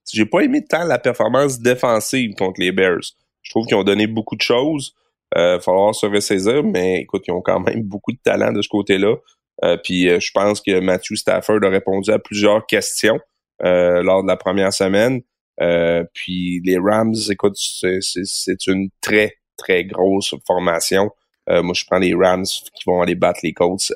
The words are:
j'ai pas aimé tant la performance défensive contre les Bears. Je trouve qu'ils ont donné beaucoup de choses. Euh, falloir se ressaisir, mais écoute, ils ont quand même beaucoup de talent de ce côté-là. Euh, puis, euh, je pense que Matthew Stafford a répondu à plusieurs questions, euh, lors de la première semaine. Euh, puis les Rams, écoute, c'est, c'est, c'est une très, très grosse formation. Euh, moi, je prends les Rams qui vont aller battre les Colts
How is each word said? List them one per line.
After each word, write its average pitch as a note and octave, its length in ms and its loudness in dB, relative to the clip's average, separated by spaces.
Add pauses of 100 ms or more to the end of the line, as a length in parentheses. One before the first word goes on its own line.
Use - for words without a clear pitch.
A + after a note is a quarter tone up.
(120)
j'ai G#2+ 140 2
pas F3+ 140 2
aimé C#3 280 2
tant E3 160 0
la C#3 140 0
performance B2 600 0
défensive A#2+ 760 0
contre F#2+ 260 -4
les F#2 120 0
Bears. F#2 300 2 (400)
Je - 80 -20
trouve A#2 160 -2
qu'ils A#2 100 2
ont F#2+ 80 2
donné G2+ 220 2
beaucoup A2 300 -4
de - 60 -6
choses. C#3 520 0 (420)
Euh, F2 240 2
falloir G2 340 2
se - 120 -2
ressaisir, G#2 580 0
mais F#2 380 0
écoute, - 260 -6
ils F2+ 40 -4
ont F2+ 100 -4
quand F#2 180 0
même A2 220 -2
beaucoup G2+ 300 -8
de A#2 120 -14
talent G#2 280 0
de G#2 100 -4
ce - 60 -10
côté-là. G2+ 480 0 (480)
Euh, F2 180 2
puis, F2+ 260 0
euh, F2 100 4
je - 160 -6
pense G2+ 260 2
que F#2 200 0
Matthew F#2 340 -2
Stafford G2+ 480 0
a G2 60 4
répondu F#2+ 420 0
à G#2 80 2
plusieurs G#2 480 0
questions, A2 540 0 (440)
euh, F2+ 380 4
lors F#2+ 220 2
de F#2+ 40 -2
la F#2 80 0
première G2 360 0
semaine. G#2 480 2 (400)
Euh, E2+ 420 2 (100)
puis F2+ 520 -6
les F#2 140 2
Rams, A2 360 0 (160)
écoute, G2 260 0
c'est, - 440 -4
c'est, F#2 240 -6
c'est - 420 -6
une F#2+ 220 -2 (120)
très, G#2+ 360 0 (200)
très F#2 280 0
grosse F#2+ 500 0 (120)
formation. F2+ 640 0 (380)
Euh, F2+ 140 2
moi, F2+ 140 -2
je - 80 -4
prends F#2 160 0
les F2+ 140 2
Rams F#2 300 2
qui - 420 -10
vont F2+ 140 2
aller F2 140 0
battre F2 300 0
les E2 80 -4
Colts F2+ 440 -2